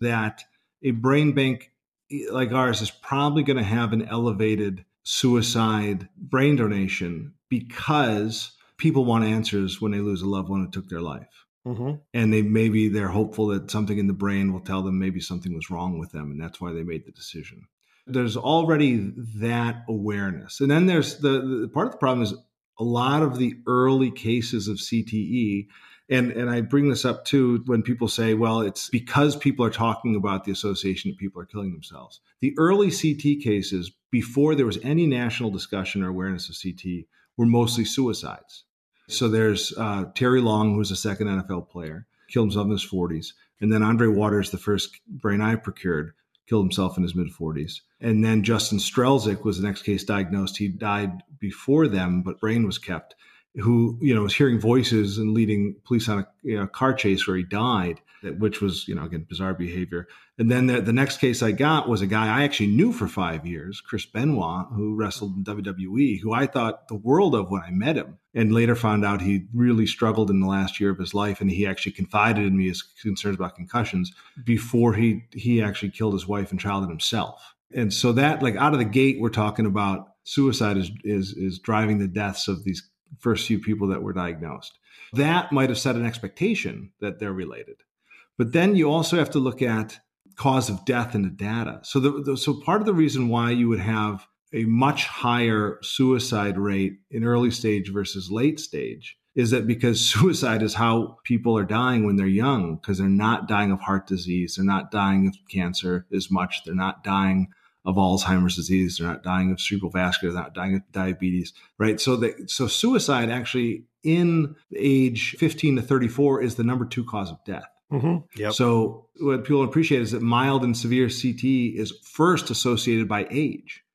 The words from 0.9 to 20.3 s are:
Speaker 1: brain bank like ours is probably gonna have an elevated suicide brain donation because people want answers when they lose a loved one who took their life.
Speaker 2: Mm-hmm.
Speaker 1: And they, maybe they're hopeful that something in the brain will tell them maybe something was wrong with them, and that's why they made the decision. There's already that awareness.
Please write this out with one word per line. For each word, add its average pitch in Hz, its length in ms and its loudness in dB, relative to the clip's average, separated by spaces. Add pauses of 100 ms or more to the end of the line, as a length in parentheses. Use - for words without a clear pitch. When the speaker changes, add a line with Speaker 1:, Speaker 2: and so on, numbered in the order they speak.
Speaker 1:
brain 135 420 2
bank 131 380 0 (580)
like 127 220 -2
ours 123 300 0
is 107 100 -6
probably 147 500 -2
gonna 131 220 2
have 113 300 0
an 110 140 0
elevated 104 800 -2 (200)
suicide 110 1120 0
brain 139 400 2
donation 98 800 -2 (160)
because 113 1040 -2 (240)
people 139 260 2
want 113 220 2
answers 107 560 -2
when 107 100 0
they 101 80 -2
lose 101 220 -2
a 98 80 -2
loved 95 180 -2
one 95 160 -2
who 90 80 -6
took 95 160 -10
their 85 140 -8
life. - 440 -10 (220)
Speaker 2:
Mm-hmm. 123 280 -6 (180)
Speaker 1:
And 113 180 2
they, 107 100 4
maybe 110 460 2
they're 101 220 -2
hopeful 107 380 0
that 98 220 -2
something 104 280 -2
in 101 100 0
the 98 60 0
brain 98 400 0
will 90 80 -8
tell 95 200 -4
them 95 180 -2
maybe 95 200 -2
something 90 340 -8
was 80 160 -10
wrong 87 300 -6
with 80 120 -12
them, 73 200 -10
and 71 100 -10
that's 82 200 -12
why 87 100 -8
they 82 120 -8
made 82 220 -8
the - 60 -20
decision. - 560 -18 (400)
There's 123 300 -2
already 147 720 2 (240)
that 117 540 -2
awareness. 101 720 -4